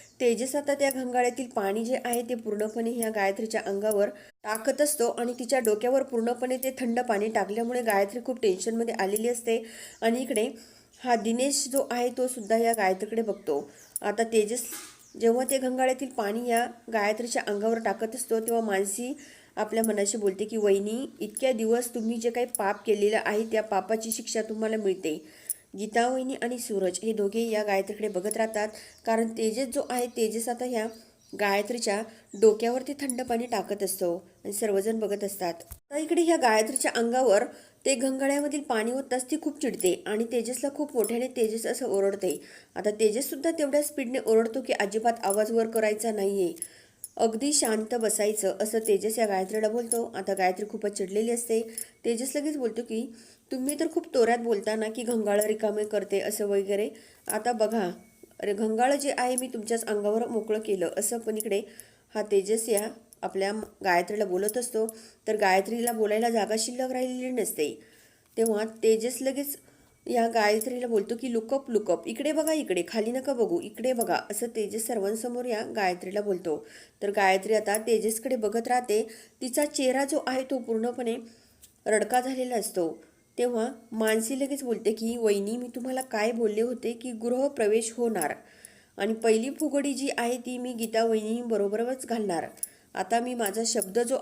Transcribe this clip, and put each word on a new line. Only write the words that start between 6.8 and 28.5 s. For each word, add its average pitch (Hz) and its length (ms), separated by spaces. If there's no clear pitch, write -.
पाणी 220 300
टाकल्यामुळे 226 520
गायत्री 202 440
खूप 247 160
टेन्शनमध्ये 226 540
आलेली 214 340
असते. 233 320
आणि 233 200
इकडे 233 280
हा 240 140
दिनेश 233 560
जो 277 200
आहे 247 260
तो 254 100
सुद्धा 226 300
या 226 160
गायत्रीकडे 208 480
बघतो. 160 380
आता 208 220
तेजस 220 400
जेव्हा 233 280
ते 269 80
घंगाळ्यातील 262 520
पाणी 233 400
या 233 160
गायत्रीच्या 214 540
अंगावर 214 320
टाकत 220 360
असतो 226 240
तेव्हा 233 220
मानसी 208 520
आपल्या 214 320
मनाशी 202 300
बोलते 196 280
की, 220 120
"वहिनी, 208 640
इतक्या 254 320
दिवस 226 440
तुम्ही 233 220
जे 233 120
काही 233 160
पाप 208 400
केलेलं 208 400
आहे, 214 200
त्या 220 180
पापाची 220 480
शिक्षा 226 300
तुम्हाला 220 360
मिळते." 190 480
गीता 226 280
वहिनी 262 260
आणि 240 260
सूरज 190 440
हे 220 100
दोघे 202 280
या 220 220
गायत्रीकडे 208 440
बघत 202 300
राहतात, 220 300